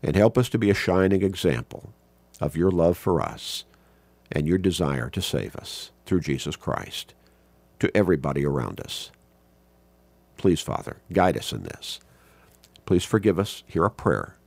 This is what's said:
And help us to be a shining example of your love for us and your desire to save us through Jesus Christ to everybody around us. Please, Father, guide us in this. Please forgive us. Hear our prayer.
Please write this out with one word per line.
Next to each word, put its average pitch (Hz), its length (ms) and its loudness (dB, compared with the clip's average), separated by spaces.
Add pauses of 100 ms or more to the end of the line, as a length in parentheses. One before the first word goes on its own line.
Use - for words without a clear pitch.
And 76 120 0
help 104 220 6
us 127 140 2
to - 80 -2
be 107 100 2
a 98 60 6
shining 95 480 2
example 90 720 -2 (440)
of 73 180 -4
your 90 140 4
love 87 280 2
for 87 240 0
us - 420 -8 (680)
and 76 160 0
your 90 120 2
desire 76 500 0
to - 140 -4
save - 340 -4
us - 360 -14 (120)
through 90 160 0
Jesus 73 360 -4
Christ - 580 -8 (640)
to - 180 0
everybody 73 480 2
around 65 360 -4
us. - 300 -12 (1300)
Please, 90 240 2
Father, - 380 -8 (140)
guide 90 260 4
us - 140 -8
in 50 100 -8
this. - 380 -12 (840)
Please 90 200 2
forgive 98 340 2
us. - 280 -4
Hear 82 180 0
our 104 60 4
prayer. 57 460 -2 (100)